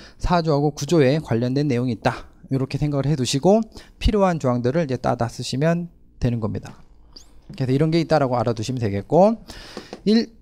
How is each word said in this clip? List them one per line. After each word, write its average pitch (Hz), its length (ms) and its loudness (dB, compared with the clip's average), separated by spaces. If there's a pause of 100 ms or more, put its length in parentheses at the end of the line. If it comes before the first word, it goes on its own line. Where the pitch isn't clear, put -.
(180)
사 175 240 0
조하고 147 300 0
구 143 140 -8
조에 147 340 4
관련된 131 500 -2
내용이 123 240 0
있다. - 340 -4 (240)
이렇게 131 260 -2
생각을 143 280 -2
해두시고 147 560 2 (380)
필요한 190 400 2
조항들을 123 440 0
이제 131 140 -4
따다 120 320 -2
쓰시면 165 600 -2 (300)
되는 120 220 0
겁니다. 104 400 -8 (760)
그래서 127 160 -2
이런 156 200 2
게 165 100 2
있다라고 139 360 2
알아두시면 117 440 -4
되겠고, 143 640 2 (580)
일, 220 380 2